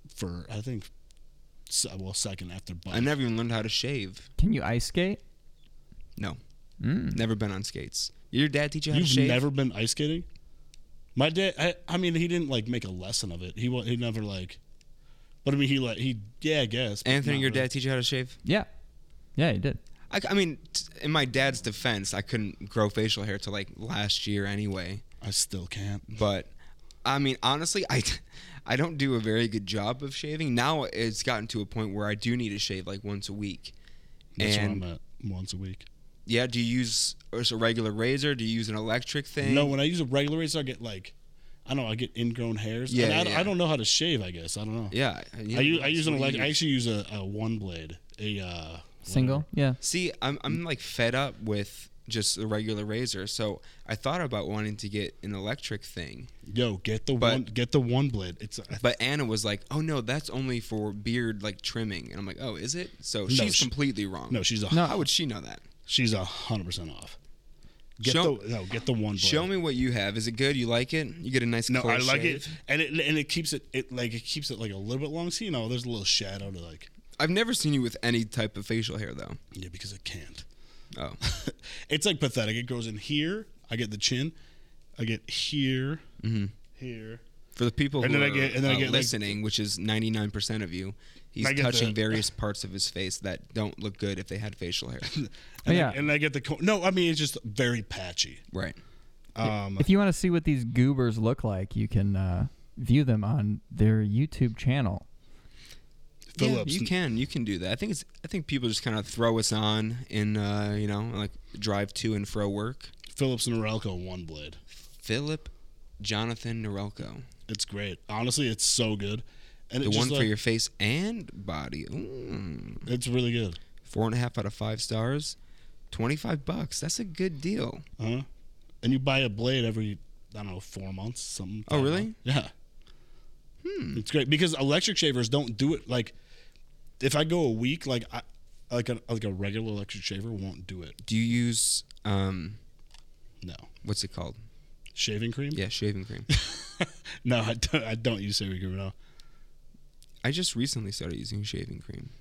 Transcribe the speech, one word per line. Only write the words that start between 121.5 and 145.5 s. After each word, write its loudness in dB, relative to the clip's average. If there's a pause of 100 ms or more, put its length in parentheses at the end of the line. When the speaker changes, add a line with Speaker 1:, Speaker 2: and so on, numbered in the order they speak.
Speaker 2:
Mm. -8
Speaker 1:
It's 0
really 4
good. 0 (240)
Speaker 2:
Four 0
and 2
a 2
half 0
out -2
of -4
five -2
stars. -2 (560)
Twenty-five 0
bucks. -4
That's -2
a -2
good -2
deal. -2 (180)
Speaker 1:
Uh-huh. 0 (600)
And 6
you 6
buy 4
a 2
blade 2
every, 0 (360)
I -8
don't -8
know, -8
four -10
months, -6
something. -6
Speaker 2:
Oh, 2
Speaker 1:
five 4
Speaker 2:
really? 2
Speaker 1:
months. -6
Yeah. 0 (1160)
Speaker 2:
Hmm. -4
Speaker 1:
It's -6
great 4
because 4
electric 4
shavers 4
don't 2
do 4
it -8
like, 0 (880)
if 4
I 6
go 4
a 4
week, 0
like, 0
I, -6 (480)
like 0
a, 0 (100)
like -2
a 0
regular -2
electric -6
shaver -4
won't -6
do -10
it. -12 (120)
Speaker 2:
Do 2
you 6
use, 2 (200)
um, 0 (880)
Speaker 1:
No. -10 (300)
Speaker 2:
what's -2
it -8
called? -8 (600)
Speaker 1:
Shaving 0
cream? -4